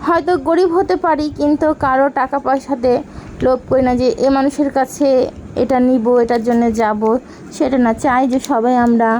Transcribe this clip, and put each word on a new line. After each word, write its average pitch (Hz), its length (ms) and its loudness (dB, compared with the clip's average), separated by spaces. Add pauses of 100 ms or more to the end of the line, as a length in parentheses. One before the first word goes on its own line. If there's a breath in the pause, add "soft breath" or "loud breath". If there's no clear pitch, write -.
হয়তো 339 260 0 (160)
গরিব 339 300 2
হতে 370 260 0
পারি, 302 220 0 (140)
কিন্তু 294 260 2 (180)
কারো 269 220 2 (140)
টাকা 269 160 -2 (100)
পয়সাতে 262 460 0 (520 loud breath)
লোভ 254 140 2 (100)
করি 262 200 2
না 247 120 0
যে 254 80 2 (180)
এ - 100 4
মানুষের 277 400 0
কাছে 262 300 0 (560)
এটা 254 140 0 (120)
নিব, 254 180 2 (180)
এটার 233 240 -2
জন্য 233 140 2 (180)
যাব, 214 220 0 (520 loud breath)
সেটা 269 320 0
না। 226 60 2 (100)
চাই 262 200 2 (100)
যে 262 60 0 (120)
সবাই 247 240 2 (120)
আমরা 233 340 2